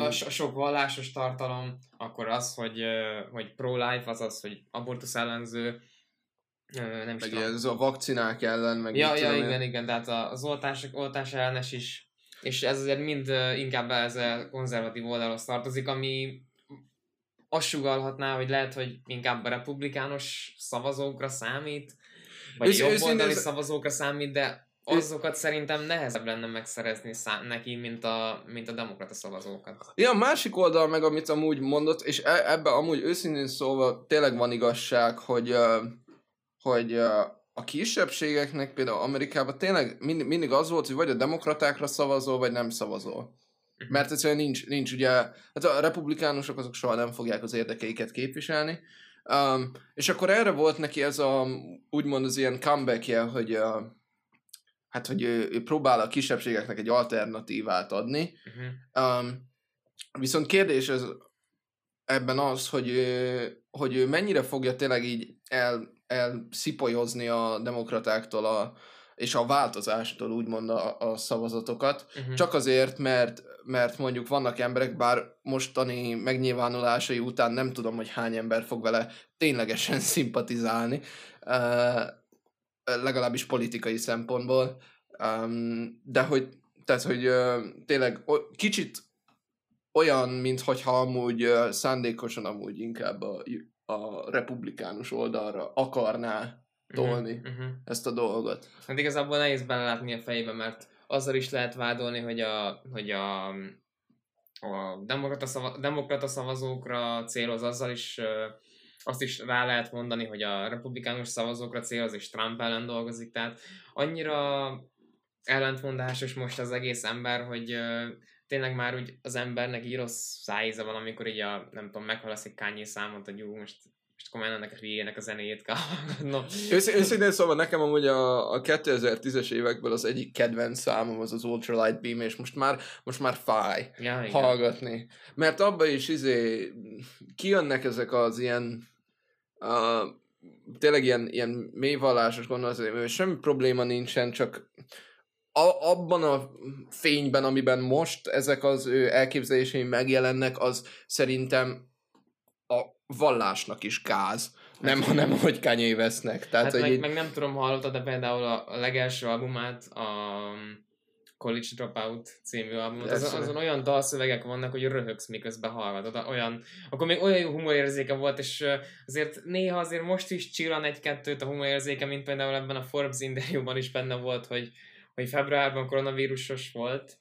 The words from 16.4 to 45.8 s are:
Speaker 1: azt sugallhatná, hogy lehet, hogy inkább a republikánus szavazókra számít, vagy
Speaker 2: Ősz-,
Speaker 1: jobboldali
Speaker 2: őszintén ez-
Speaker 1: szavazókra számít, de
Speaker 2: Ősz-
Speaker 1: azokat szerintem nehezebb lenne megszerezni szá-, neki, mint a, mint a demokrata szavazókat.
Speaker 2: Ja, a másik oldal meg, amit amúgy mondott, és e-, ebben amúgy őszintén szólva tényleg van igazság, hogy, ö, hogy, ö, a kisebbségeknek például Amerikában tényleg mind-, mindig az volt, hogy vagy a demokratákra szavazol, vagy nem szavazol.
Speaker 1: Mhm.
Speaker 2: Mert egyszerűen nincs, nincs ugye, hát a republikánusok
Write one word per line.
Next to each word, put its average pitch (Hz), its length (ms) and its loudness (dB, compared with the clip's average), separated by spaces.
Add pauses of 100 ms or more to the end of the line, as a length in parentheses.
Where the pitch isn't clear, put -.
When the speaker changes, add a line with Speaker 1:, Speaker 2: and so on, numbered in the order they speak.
Speaker 1:
azt 156 180 0
sugallhatná, 135 680 -2
hogy 131 140 -2
lehet, 135 240 0
hogy 127 320 -8
inkább 123 400 -2
a 120 40 -2
republikánus 139 1080 -6
szavazókra 135 720 -4
számít, 139 640 -6 (640)
vagy 123 100 4
Speaker 2:
Ősz-, 196 120 8
Speaker 1:
jobboldali - 300 6
Speaker 2:
őszintén - 200 6
ez- 147 120 2
Speaker 1:
szavazókra 147 480 -2
számít, 143 440 -2
de 139 340 0 (240)
Speaker 2:
Ősz- 165 120 6
Speaker 1:
azokat 151 320 -2
szerintem 151 500 0
nehezebb 127 400 -2
lenne 113 220 -4
megszerezni 113 680 -6
szá-, 107 340 -4
neki, 120 280 -6
mint 117 280 -8
a, 113 420 -2
mint 117 240 -12
a - 20 -6
demokrata 107 420 -10
szavazókat. 98 720 -14 (100)
Speaker 2:
Ja, 240 140 6
a 233 60 6
másik 269 420 2
oldal 160 300 6
meg, 160 160 2
amit 156 260 2
amúgy 151 300 2
mondott, 151 420 2
és - 220 -2
e-, 156 280 4
ebben 156 220 4
amúgy 151 280 4
őszintén 156 460 -2
szólva 131 600 0
tényleg 143 300 4
van 120 140 2
igazság, 117 640 4
hogy, 120 320 0
ö, 117 280 6 (840)
hogy, 117 320 2
ö, 113 260 6 (340)
a 120 100 -10
kisebbségeknek 147 1080 0
például 117 280 0
Amerikában 135 560 0
tényleg 170 420 2
mind-, 110 280 -2
mindig 151 240 2
az 156 180 4
volt, 165 180 0
hogy 135 80 -4
vagy 156 140 2
a 127 40 4
demokratákra 147 720 0
szavazol, 139 500 0
vagy 127 140 2
nem 120 180 0
szavazol. 104 680 -8 (400)
Speaker 1:
Mhm. 110 140 -10
Speaker 2:
Mert 139 200 2
egyszerűen 151 280 2
nincs, 139 280 0
nincs 131 240 -2
ugye, 131 180 2
hát 127 540 2
a 147 160 6
republikánusok 147 800 0